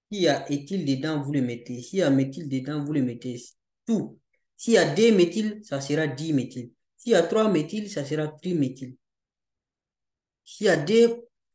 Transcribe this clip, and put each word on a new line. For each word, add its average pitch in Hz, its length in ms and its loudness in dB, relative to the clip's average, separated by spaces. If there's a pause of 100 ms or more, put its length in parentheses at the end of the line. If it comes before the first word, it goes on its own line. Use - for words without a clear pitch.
(120)
S'il 202 120 -6
y 160 40 4
a 135 240 0
éthyl 156 340 -4
dedans, 143 360 -2
vous 139 100 -6
le 139 100 0
mettez. 120 400 -6
S'il 190 180 -6
y 180 40 2
a 147 60 2
méthyl 135 400 0
dedans, 139 340 -4
vous 143 80 -6
le 139 120 0
mettez. 120 380 -8 (440)
Tout. - 340 -4 (380)
S'il - 160 0
y 214 40 8
a 156 160 4
deux 214 220 6
méthyl, 208 480 2
ça 139 160 -6
sera 151 280 -2
diméthyl. 131 640 -4 (280)
S'il 233 120 -6
y 214 40 6
a 170 60 8
trois 214 260 2
méthyl, 196 420 -2
ça 147 140 -6
sera 151 240 -4
triméthyl. 139 720 -4 (1500)
S'il - 220 -6
y 202 40 4
a 160 80 4
deux 226 500 4 (280)